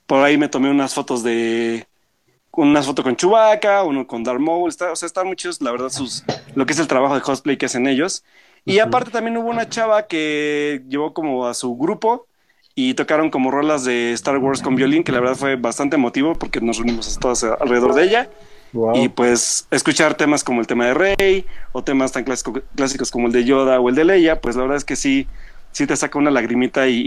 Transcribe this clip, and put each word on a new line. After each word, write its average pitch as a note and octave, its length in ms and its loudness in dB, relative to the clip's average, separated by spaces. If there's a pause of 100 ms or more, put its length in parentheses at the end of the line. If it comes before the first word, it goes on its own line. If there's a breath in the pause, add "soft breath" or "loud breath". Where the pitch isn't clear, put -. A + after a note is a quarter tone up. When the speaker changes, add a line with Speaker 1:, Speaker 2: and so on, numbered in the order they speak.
Speaker 1:
por C3+ 180 4
ahí D3 140 4
me D3 100 0
tomé C#3 220 0
unas C#3 240 0
fotos C3 280 -4
de, A#2 640 -2 (680)
una D3 300 4
foto C#3 200 -2
con B2+ 140 0
Chewbacca, G#3+ 680 4
uno C3+ 220 -2
con A#2 180 -8
Darth B2+ 160 -2
Maul, E3+ 300 0
está, F3 220 -6
o D#3+ 40 -8
sea, E3+ 100 -8
están F#3 200 -4
muy F#3 100 -6
chidos, F3 240 -8
la C3 120 -2
verdad, B2 180 -4
sus, B2+ 340 -8 (300)
lo C3+ 100 0
que D3 80 0
es C#3+ 60 0
el D#3+ 100 0
trabajo C3+ 260 2
de C3 60 0
cosplay C3 380 -2
que C3 80 -2
hacen B2 200 -2
ellos. C#3 380 -2 (400 soft breath)
Y F#3+ 140 2
Speaker 2:
Ujú. A3 100 4
Speaker 1:
aparte B3 220 0
también A#3 260 -4
hubo A#3 140 -4
una A#3 180 -4
chava A3 380 0
que D3 840 -2
llevó D3 260 -4
como C3+ 320 -2
a A#2+ 80 -2
su A#2+ 220 -6
grupo A3 500 -2 (480)
y B2+ 200 0
tocaron D3+ 360 0
como C3 200 0
rolas C#3+ 340 0
de A#2+ 280 0
Star C#3 260 -2
Wars C3+ 240 0
con C3 120 0
violín, C#3 300 2
que D3+ 80 -2
la B2 80 0
verdad B2+ 160 0
fue C3+ 200 -2
bastante B2+ 400 -2
emotivo C#3 380 2
porque - 280 -6
nos A2+ 160 -2
reunimos A#2 400 -2
todos B2 260 0
alrededor B2 500 2
de D3+ 100 6
ella. A3 260 2 (420 soft breath)
Speaker 2:
Wow. A2+ 240 0
Speaker 1:
Y, B2 120 4
pues, - 640 0
escuchar D#3 420 2
temas D3 300 0
como A#2+ 160 0
el A2 80 -2
tema A#2+ 180 0
de B2+ 80 2
Rey, F#3+ 500 2 (280 loud breath)
o B2+ 100 -6
temas C3+ 300 0
tan B2+ 100 -4
clásico-, A#2 400 -6 (140)
clásicos C3 340 -4
como A#2+ 160 0
el B2 60 0
de B2 120 4
Yoda C3 360 4
o B2 80 4
el B2 80 2
de D#3 80 4
Leia, E3+ 360 4
pues A#2 140 -2
la B2+ 80 0
verdad C#3 140 -2
es C#3 80 -6
que C#3+ 100 -6
sí, C3+ 320 0 (460 soft breath)
sí C#3 160 -2
te D3+ 80 0
saca D3 240 -4
una D3 100 4
lagrimita B2 560 0
y, B2 200 2